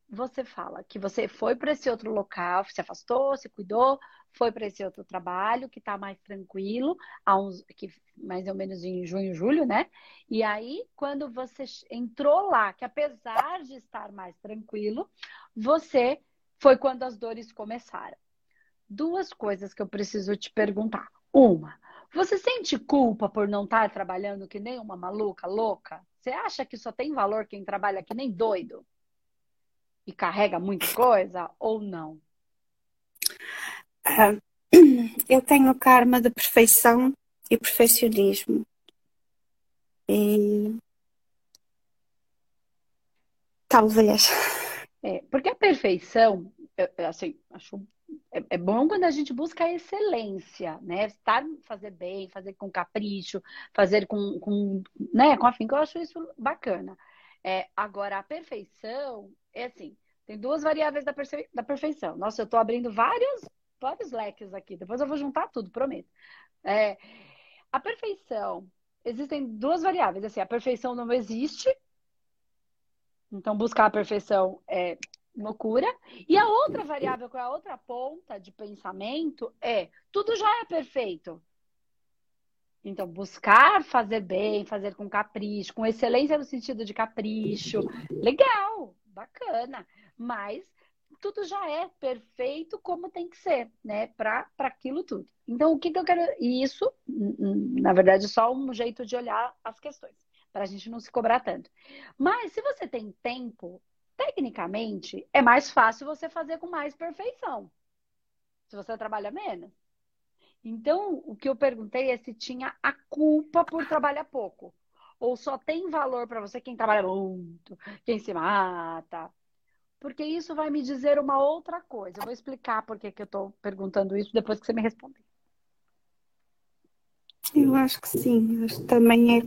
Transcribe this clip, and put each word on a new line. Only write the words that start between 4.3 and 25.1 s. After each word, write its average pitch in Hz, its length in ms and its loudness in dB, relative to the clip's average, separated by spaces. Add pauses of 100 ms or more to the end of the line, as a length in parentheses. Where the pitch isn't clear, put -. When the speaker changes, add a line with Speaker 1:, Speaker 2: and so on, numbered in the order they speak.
Speaker 1:
foi 233 180 0
pra 226 140 -10
esse 202 180 -10
outro 190 200 -12
trabalho 190 680 -4
que - 100 -20
tá 208 160 -8
mais 196 260 -14
tranquilo, 202 760 -6 (260)
há 196 160 4
uns, 190 240 -8 (140)
que 196 160 -16 (240)
mais 185 300 -10
ou 196 80 -8
menos 190 280 -10
em 180 220 -8
junho, 185 300 -6
julho, 254 280 2
né? 247 220 0 (420)
E 220 140 -2
aí, 226 540 -6
quando 285 360 -6
você 254 360 -12
ch-, - 240 -20
entrou 285 580 0
lá, 220 240 2
que - 100 -14
apesar 277 800 -4
de 269 140 -18
estar 214 360 -16
mais 190 280 -18
tranquilo, 214 680 -6 (480)
você, 262 640 0 (380)
foi 269 200 8
quando 262 260 -2
as 254 120 -8
dores 226 360 -12
começaram. - 680 -14 (720)
Duas 320 420 -4
coisas 196 400 -6
que - 120 -8
eu 196 40 -6
preciso 202 480 -6
te - 160 -10
perguntar. 214 560 -4 (240)
Uma, 190 460 8 (340)
você 381 280 0
sente 466 400 -2
culpa 226 500 2
por 208 180 -2
não 202 180 -4
estar 220 260 2
trabalhando 196 560 -8
que 208 120 -14
nem 240 200 -10
uma 208 160 -14
maluca, 185 520 -6